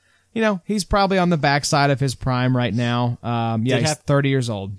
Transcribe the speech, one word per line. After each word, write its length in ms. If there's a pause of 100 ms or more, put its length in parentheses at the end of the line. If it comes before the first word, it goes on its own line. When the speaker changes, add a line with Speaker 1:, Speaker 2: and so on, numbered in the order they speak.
(340)
Speaker 1:
you 80
know, 240
he's 180
probably 340
on 120
the 80
backside 540
of 100
his 120
prime 440
right 160
now. 500
Um, 420
yeah, 100
Speaker 2:
Did 80
Speaker 1:
he's 60
Speaker 2:
have 100
Speaker 1:
thirty 300
years 200
old. 300